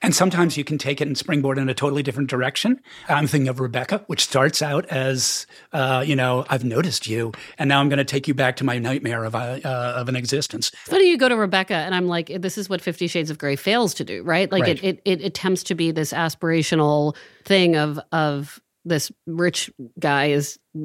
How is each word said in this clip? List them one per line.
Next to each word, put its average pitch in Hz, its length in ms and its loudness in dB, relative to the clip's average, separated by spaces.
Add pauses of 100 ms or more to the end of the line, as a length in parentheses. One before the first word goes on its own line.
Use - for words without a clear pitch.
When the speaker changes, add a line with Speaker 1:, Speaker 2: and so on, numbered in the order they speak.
Speaker 1:
And 170 120 4
sometimes 175 420 4
you 143 80 -4
can 151 120 -4
take 139 240 -2
it 147 60 -2
and 135 100 -2
springboard 139 420 0
in 135 100 0
a 127 60 0
totally 143 280 0
different 131 260 -2
direction. 135 520 0 (280)
I'm 151 200 2
thinking 139 200 2
of 127 120 -4
Rebecca, 127 480 -2
which - 160 0
starts - 360 2
out 147 260 -2
as, 131 600 -2 (260)
uh, 131 320 0
you 147 120 2
know, 127 320 2
"I've 127 160 -2
noticed 127 420 0
you, 113 260 -2 (240)
and 143 120 0
now 139 120 4
I'm 143 80 2
gonna 139 160 2
take 139 220 -4
you 143 80 0
back 127 220 0
to 135 80 -4
my 123 140 0
nightmare 120 460 -4
of 110 120 -6
a, 123 280 -6
uh, 123 360 -4
of 123 80 -4
an 127 80 -2
existence." 131 560 -4
Speaker 2:
It's - 180 -16
funny 370 200 6
you 339 80 4
go 254 100 4
to 240 80 2
Rebecca, 190 400 0
and 165 180 -2
I'm 180 140 2
like, 170 180 -2 (140)
"This 185 180 -6
is 190 100 -8
what 185 120 -4
Fifty 175 260 -4
Shades 160 240 -2
of 151 80 -8
Grey 143 180 -2
fails 214 380 2
to 147 100 -6
do," 90 200 -8
right? 175 260 2
Like, 190 140 2
Speaker 1:
Right. 170 180 0
Speaker 2:
it, 185 220 -2
it, 185 160 0
it - 40 -12
attempts 190 400 -2
to 175 120 -4
be 165 160 0
this 156 200 -2
aspirational 151 1000 2 (300)
thing 180 320 4
of, 151 240 0 (100)
of 147 500 -2 (240)
this 165 280 -2 (140)
rich 170 440 -2 (300)
guy 143 260 2
is 143 320 0 (260)